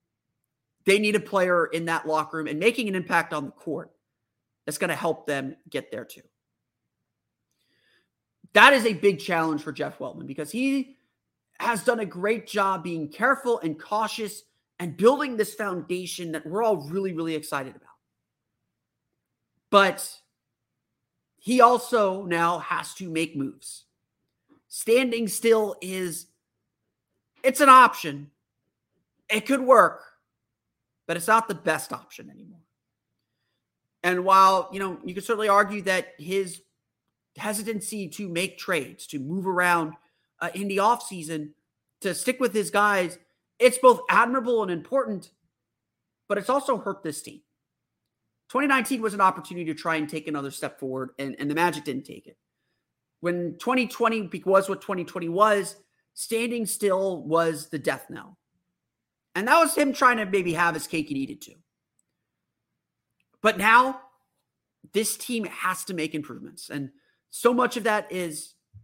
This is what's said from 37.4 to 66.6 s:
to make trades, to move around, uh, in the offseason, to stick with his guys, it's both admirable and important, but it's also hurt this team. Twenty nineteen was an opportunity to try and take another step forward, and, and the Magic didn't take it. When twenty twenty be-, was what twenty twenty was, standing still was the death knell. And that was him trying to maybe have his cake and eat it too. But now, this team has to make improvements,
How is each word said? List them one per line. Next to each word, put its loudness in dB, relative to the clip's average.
to -10
make -4
trades, -6
to -8
move -6
around, 2
uh, -6
in -6
the -2
offseason, -2
to -4
stick -2
with 0
his -2
guys, 2
it's 6
both 8
admirable 2
and -4
important, -4
but 0
it's -10
also 0
hurt -8
this -8
team. -18
Twenty 0
nineteen 0
was -2
an -2
opportunity 0
to -6
try -4
and -4
take -10
another -6
step -10
forward, -8
and, -8
and -4
the -2
Magic 0
didn't -8
take -20
it. -20
When -4
twenty 0
twenty 0
be-, -10
was 4
what -6
twenty -6
twenty -8
was, 2
standing -4
still -2
was -2
the -8
death -4
knell. -18
And -4
that 6
was 4
him 4
trying 4
to -2
maybe 0
have 0
his -8
cake -4
and -6
eat -6
it -16
too. -20
But 2
now, 4
this -2
team -8
has -6
to -10
make -6
improvements, -12